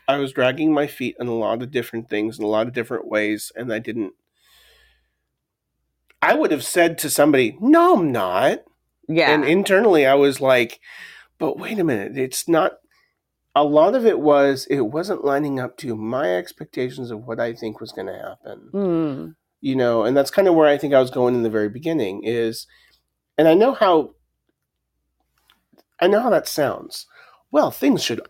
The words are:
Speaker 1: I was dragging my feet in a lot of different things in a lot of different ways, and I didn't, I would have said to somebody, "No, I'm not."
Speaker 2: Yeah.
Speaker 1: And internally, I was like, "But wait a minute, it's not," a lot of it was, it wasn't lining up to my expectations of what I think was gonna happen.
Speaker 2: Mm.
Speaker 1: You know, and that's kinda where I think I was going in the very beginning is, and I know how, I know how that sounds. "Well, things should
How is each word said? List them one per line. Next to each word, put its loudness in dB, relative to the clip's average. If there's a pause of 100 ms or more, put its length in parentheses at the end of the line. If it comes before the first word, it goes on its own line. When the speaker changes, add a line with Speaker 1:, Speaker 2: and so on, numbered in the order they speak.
Speaker 1:
I 0
was -6
dragging 0
my 0
feet -8
in -6
a -6
lot -4
of -12
different -6
things -4
in -4
a -2
lot 0
of -12
different -6
ways, -4
and -8
I -6
didn't, -8 (2000)
I 2
would 0
have -2
said 0
to -6
somebody, 2
"No, 6
I'm 0
not." 0 (480)
Speaker 2:
Yeah. 2
Speaker 1:
And 2
internally, 4
I 4
was 2
like, 2 (600)
"But -4
wait -8
a 0
minute, -4
it's -6
not," 0 (840)
a 4
lot 4
of 0
it 4
was, 2
it 0
wasn't -4
lining -2
up -10
to -8
my -4
expectations -10
of -14
what -10
I -4
think -12
was -16
gonna -12
happen. -18
Speaker 2:
Mm. -4 (260)
Speaker 1:
You -4
know, 2
and 0
that's 2
kinda 4
where 6
I 4
think -2
I 6
was 2
going 0
in 0
the 0
very -2
beginning -4
is, -4 (720)
and 4
I 6
know 4
how, 2 (1900)
I 2
know 4
how -2
that 0
sounds. -6 (440)
"Well, 0
things 0
should -6